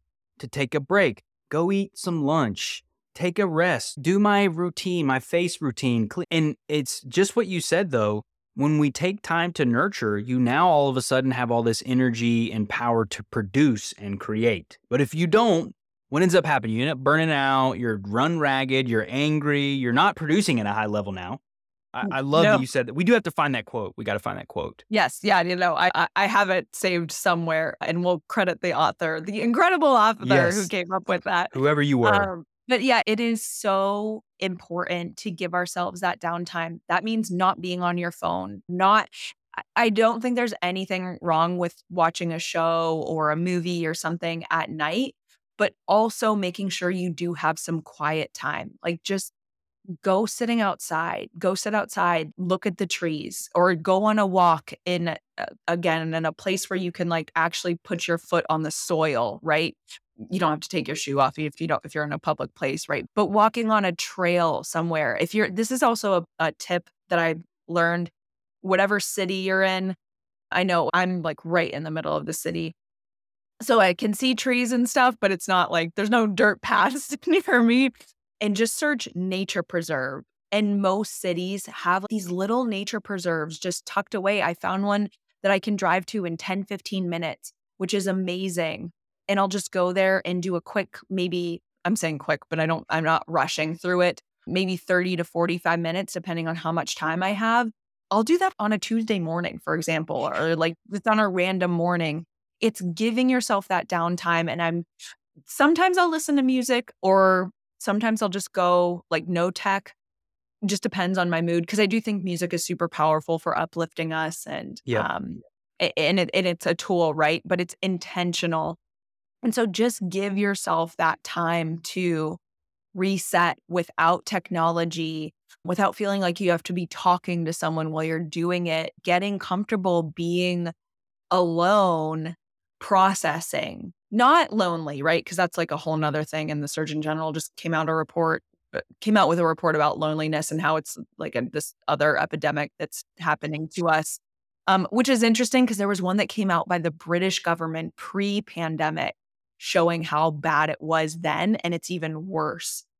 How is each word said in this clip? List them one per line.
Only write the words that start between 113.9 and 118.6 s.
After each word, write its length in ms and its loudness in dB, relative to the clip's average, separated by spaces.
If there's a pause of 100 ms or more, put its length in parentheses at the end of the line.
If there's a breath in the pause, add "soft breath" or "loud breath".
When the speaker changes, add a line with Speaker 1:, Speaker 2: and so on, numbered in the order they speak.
Speaker 2:
us, 340 -6
and, 380 -12
Speaker 1:
Yep. 200 0
Speaker 2:
um, 360 -8 (380)
a-, 200 0
and 200 2
it, 140 0
and 140 0
it's 180 -4
a 80 2
tool, 400 0
right? 320 2
But 160 -2
it's 220 -8
intentional. 960 -4 (640)